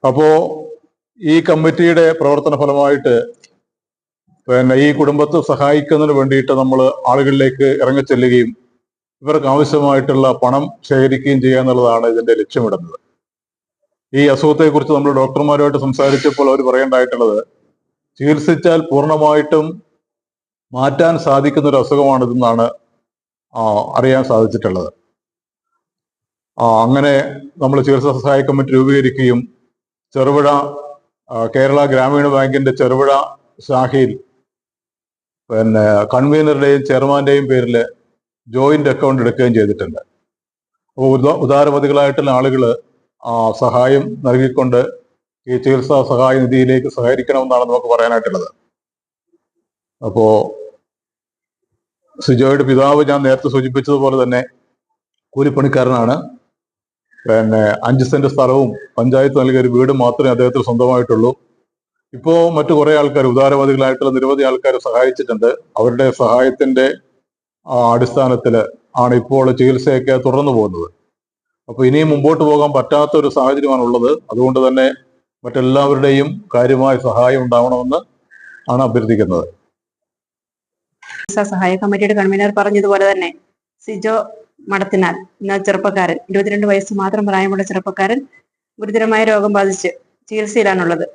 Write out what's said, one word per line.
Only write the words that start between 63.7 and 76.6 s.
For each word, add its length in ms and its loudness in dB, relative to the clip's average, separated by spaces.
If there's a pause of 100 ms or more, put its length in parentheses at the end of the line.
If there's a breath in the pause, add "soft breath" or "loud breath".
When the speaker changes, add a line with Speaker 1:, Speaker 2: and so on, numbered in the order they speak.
Speaker 1:
നിരവധി 320 0
ആൾക്കാർ 360 -2
സഹായിച്ചിട്ടുണ്ട്. 680 -2 (320)
അവരുടെ 320 0
സഹായത്തിന്റെ, 840 0 (720)
ആ, 260 0
അടിസ്ഥാനത്തില് 720 0 (340)
ആണ് 180 0
ഇപ്പോൾ 380 0
ചികിത്സയൊക്കെ 600 0
തുടർന്നു 400 0
പോകുന്നത്. 480 -4 (680)
അപ്പൊ 160 -4
ഇനിയും 240 2
മുമ്പോട്ട് 360 0
പോകാൻ 280 2
പറ്റാത്ത 440 0
ഒരു 120 2
സാഹചര്യമാണ് 540 0
ഉള്ളത്. 360 0 (120)
അതുകൊണ്ട് 380 0
തന്നെ 260 0 (500)
മറ്റെല്ലാവരുടെയും 1000 0 (100)
കാര്യമായ 440 2